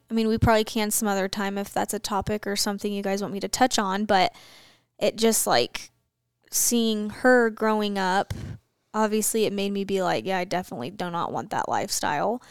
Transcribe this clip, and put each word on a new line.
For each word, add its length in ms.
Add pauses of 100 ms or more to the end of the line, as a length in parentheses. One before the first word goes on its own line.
I 40
mean, 140
we 100
probably 260
can 280
some 160
other 200
time 300
if 160
that's 220
a 40
topic 460
or 100
something 380
you 80
guys 200
want 120
me 60
to 80
touch 320
on, 260
but 280 (640)
it 180
just, 300
like, 440 (600)
seeing 580
her 400
growing 480
up, 360 (600)
obviously 520
it 80
made 200
me 100
be 200
like, 220
"Yeah, 120
I 80
definitely 460
do 200
not 220
want 160
that 180
lifestyle." 840